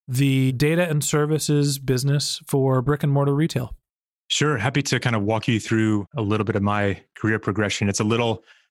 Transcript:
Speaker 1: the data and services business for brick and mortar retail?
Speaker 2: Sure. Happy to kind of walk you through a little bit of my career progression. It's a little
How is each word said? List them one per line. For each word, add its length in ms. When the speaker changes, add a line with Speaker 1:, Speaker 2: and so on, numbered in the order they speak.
Speaker 1:
the 460
data 360
and 140
services 800
business 640
for 360
brick 200
and 100
mortar 220
retail? 400
Speaker 2:
Sure. 300
Happy 240
to 180
kind 160
of 80
walk 240
you 100
through 480
a 60
little 220
bit 100
of 80
my 400
career 240
progression. 480
It's 100
a 60
little 400